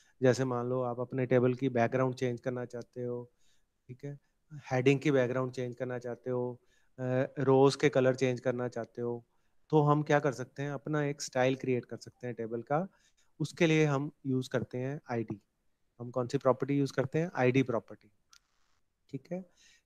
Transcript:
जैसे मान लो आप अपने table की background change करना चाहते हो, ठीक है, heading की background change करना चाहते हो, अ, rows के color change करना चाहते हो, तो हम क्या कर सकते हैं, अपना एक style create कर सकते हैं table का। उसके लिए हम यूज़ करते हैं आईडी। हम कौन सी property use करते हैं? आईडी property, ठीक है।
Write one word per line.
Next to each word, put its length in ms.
जैसे 240
मान 240
लो 140
आप 160
अपने 260
table 280
की 160
background 460
change 240
करना 260
चाहते 380
हो, 200
ठीक 160
है, 120
heading 480
की 120
background 400
change 240
करना 220
चाहते 320
हो, 300
अ, 40
rows 360
के 140
color 260
change 240
करना 280
चाहते 340
हो, 220
तो 100
हम 220
क्या 160
कर 120
सकते 320
हैं, 80
अपना 320
एक 180
style 340
create 300
कर 120
सकते 300
हैं 80
table 260
का। 260
उसके 280
लिए 180
हम 240
यूज़ 240
करते 280
हैं 220
आईडी। 280
हम 120
कौन 160
सी 100
property 400
use 160
करते 260
हैं? 160
आईडी 280
property, 460
ठीक 180
है। 120